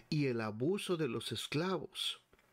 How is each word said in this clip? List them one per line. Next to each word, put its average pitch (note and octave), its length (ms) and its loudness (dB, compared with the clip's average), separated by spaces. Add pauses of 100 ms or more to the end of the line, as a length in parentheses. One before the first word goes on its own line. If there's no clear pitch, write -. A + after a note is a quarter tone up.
(100)
y D3 160 4
el A#2 160 2
abuso D3+ 560 0
de D3+ 100 2
los A2+ 240 -2
esclavos. - 880 -2 (320)